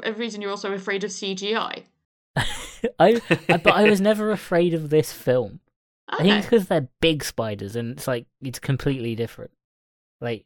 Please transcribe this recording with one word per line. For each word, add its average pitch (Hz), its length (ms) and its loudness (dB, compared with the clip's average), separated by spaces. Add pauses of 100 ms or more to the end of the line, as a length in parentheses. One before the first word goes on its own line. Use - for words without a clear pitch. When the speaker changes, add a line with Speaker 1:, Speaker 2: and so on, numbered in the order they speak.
Speaker 1:
a 226 100 -4
reason 208 280 -6
you're 196 100 -6
also 202 220 -6
afraid 196 300 -4
of 214 80 -6
C 196 240 -6
G 202 200 -4
I? - 280 -6 (280)
Speaker 2:
<laughs> - 240 -14 (640)
I, 226 220 6 (280)
I, 175 80 4
but 175 160 4
I 208 160 6
was 196 120 4
never 214 300 2
afraid 175 420 0
of 156 160 -4
this 151 220 4
film. 123 480 -2 (480)
I - 100 -6
think 185 120 4
Speaker 1:
Okay. 208 100 6
Speaker 2:
it's 196 100 -6
'cause 214 180 4
they're 156 200 0 (140)
big 160 220 2
spiders, 104 520 -6
and 117 160 -4
it's - 160 -10
like, 123 200 -4 (140)
it's 131 180 -8
completely 131 560 -2
different. - 360 -8 (720)
Like, 117 240 -6